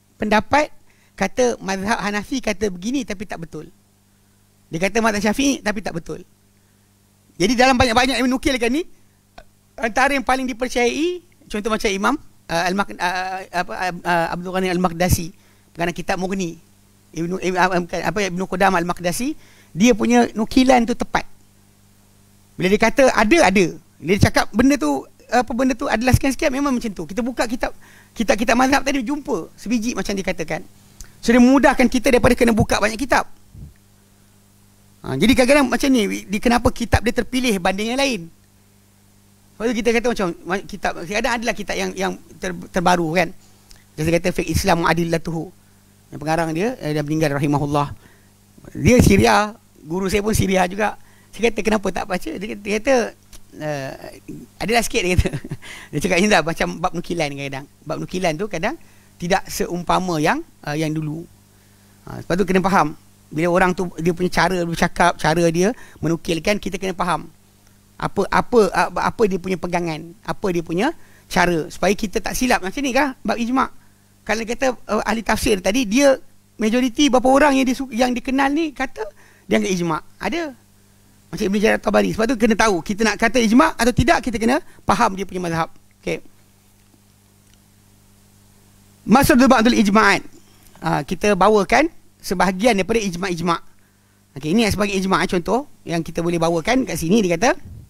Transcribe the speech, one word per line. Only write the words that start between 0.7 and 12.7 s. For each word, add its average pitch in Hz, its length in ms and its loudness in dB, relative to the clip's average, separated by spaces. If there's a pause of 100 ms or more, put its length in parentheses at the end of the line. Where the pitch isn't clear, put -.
kata 226 480 0
mazhab 196 400 -2
Hanafi 208 400 -4
kata 214 240 -2
begini 202 400 -4
tapi 202 160 -8
tak - 160 -10
betul. 160 320 -14 (960)
Dia 185 240 -2
kata 233 80 0
mazhab 214 240 0
Syafi'i 247 400 2
tapi 208 160 -4
tak 165 160 -8
betul. 165 320 -10 (1120)
Jadi 196 160 2
dalam 254 240 6
banyak-banyak 247 400 2
yang 254 80 2
menukilkan 254 400 0
ni, 294 160 0 (960)
antara 269 400 0
yang - 80 -4
paling 262 240 0
dipercayai, 254 720 -2 (240)
contoh 214 240 -4
macam 220 160 -2
Imam, 208 280 0 (360)
uh, 170 160 0
Al-Maq-, 196 320 -4